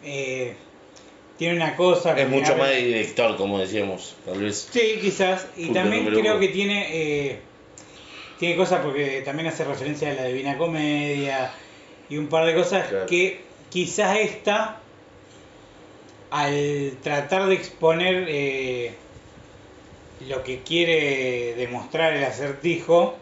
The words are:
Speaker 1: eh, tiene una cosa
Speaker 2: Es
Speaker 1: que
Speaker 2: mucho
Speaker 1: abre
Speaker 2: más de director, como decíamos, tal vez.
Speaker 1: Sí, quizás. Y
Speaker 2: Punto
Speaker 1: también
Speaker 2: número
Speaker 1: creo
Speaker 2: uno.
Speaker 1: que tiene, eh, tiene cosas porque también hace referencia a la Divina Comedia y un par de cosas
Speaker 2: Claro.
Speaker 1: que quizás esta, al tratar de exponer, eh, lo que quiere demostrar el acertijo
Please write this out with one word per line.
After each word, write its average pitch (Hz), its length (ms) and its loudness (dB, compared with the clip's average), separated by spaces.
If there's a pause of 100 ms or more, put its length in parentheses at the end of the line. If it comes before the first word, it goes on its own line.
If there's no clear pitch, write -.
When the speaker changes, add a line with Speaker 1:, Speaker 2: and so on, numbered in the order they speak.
Speaker 1:
eh, 131 500 -6 (840)
tiene 170 180 0
una 156 200 0
cosa 175 340 4
Speaker 2:
Es 147 60 4
Speaker 1:
que 135 100 4
Speaker 2:
mucho 139 260 4
Speaker 1:
abre 123 60 4
Speaker 2:
más 135 120 4
de 131 120 2
director, 113 540 2
como 98 240 0
decíamos, 95 640 -4
tal 95 160 -6
vez. 104 320 -4
Speaker 1:
Sí, 220 280 2
quizás. 190 460 0 (100)
Y 170 100 -8
Speaker 2:
Punto 185 140 2
Speaker 1:
también 214 240 2
Speaker 2:
número 214 160 4
Speaker 1:
creo 214 120 4
Speaker 2:
uno. 196 80 2
Speaker 1:
que 190 80 4
tiene, 202 420 0
eh, 147 480 -2 (1000)
tiene 170 160 0
cosas 180 280 2
porque 139 400 -2
también 151 240 -6
hace 156 160 -4
referencia 143 460 -4
a 135 40 -4
la 131 100 -4
Divina 135 340 -4
Comedia 147 960 -2 (560)
y 147 80 -6
un 151 120 -4
par 160 180 2
de 165 80 4
cosas 180 340 2
Speaker 2:
Claro. 95 180 -2
Speaker 1:
que 180 340 0 (300)
quizás 190 480 0
esta, 214 640 -2 (1500)
al 143 640 0 (100)
tratar 151 440 0
de 190 80 6
exponer, 175 720 2
eh, 131 680 -2 (1300)
lo 131 140 -4
que 127 200 -8
quiere 139 920 0
demostrar 127 600 -2
el 139 100 0
acertijo 160 960 2